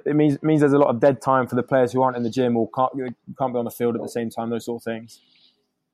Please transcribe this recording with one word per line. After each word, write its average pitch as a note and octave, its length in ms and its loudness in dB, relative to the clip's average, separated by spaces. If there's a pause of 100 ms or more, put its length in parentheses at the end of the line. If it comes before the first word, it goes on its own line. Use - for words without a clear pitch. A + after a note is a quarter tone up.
it D3 100 0
means, D3+ 260 2
means D#3 180 2
there's C#3+ 120 4
a C#3+ 60 6
lot C#3+ 100 4
of A#2+ 120 -2
dead C#3 200 4
time C3 260 0
for A#2 80 -8
the B2 80 0
players B2+ 300 2
who B2+ 80 0
aren't B2+ 160 2
in A#2+ 60 -4
the A#2 80 -2
gym A#2+ 260 0
or A2+ 140 0
can't, C3 220 -2 (460)
can't C3 140 -4
be B2 60 -4
on A#2+ 60 -4
the A2+ 60 -8
field A#2+ 240 -2
at A2+ 60 -6
the A2 80 -10
same A#2 220 -6
time, A#2 180 -8
those A2+ 160 -6
sort A#2 160 -8
of - 40 -20
things. A2+ 360 -12 (720)